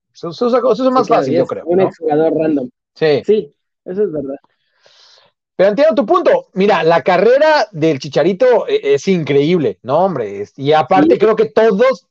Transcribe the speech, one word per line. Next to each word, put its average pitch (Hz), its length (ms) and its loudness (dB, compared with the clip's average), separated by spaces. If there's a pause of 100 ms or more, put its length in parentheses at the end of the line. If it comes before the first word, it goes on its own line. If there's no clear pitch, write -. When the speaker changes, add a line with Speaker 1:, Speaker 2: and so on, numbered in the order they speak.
(120)
Speaker 1:
Se, 165 180 -12
se 247 140 -4
usa, 240 140 0
se 226 220 0
usa 262 100 0
más 254 120 2
Speaker 2:
Sí, 190 40 -10
claro, 196 140 2
Speaker 1:
fácil, 262 120 -4
Speaker 2:
y 165 40 0
Speaker 1:
yo 170 60 0
Speaker 2:
es - 60 -10
Speaker 1:
creo, - 160 -10
Speaker 2:
un 170 120 0
Speaker 1:
¿no? 190 100 2
Speaker 2:
exjugador 156 480 -2
random. 151 340 -2 (260)
Speaker 1:
Sí. 151 300 0
Speaker 2:
Sí, 208 300 -2 (300)
eso 190 180 -6
es 196 80 -4
verdad. 139 240 -8 (1200)
Speaker 1:
Pero 190 140 2
entiendo 277 260 2
tu 226 100 0
punto. 311 480 0
Mira, 190 300 0
la 165 200 2
carrera 254 680 2
del 156 280 -2
Chicharito, 185 680 0
e-, 143 280 0
es - 120 -4
increíble, 147 760 0
¿no, 135 160 -2
hombre? 120 420 -4
Es, - 180 -14
y 139 140 0
aparte 151 400 2
Speaker 2:
Sí. - 60 -2
Speaker 1:
creo 214 180 2
que 214 80 2
todos, 233 640 0